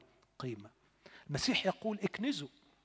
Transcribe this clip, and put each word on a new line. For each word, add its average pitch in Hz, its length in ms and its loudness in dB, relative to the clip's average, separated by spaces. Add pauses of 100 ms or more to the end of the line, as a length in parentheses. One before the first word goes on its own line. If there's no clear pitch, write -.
(380)
قيمة. 110 300 -6 (580)
المسيح 147 380 2
يقول: 208 380 2
"اكنزوا، 196 440 0 (380)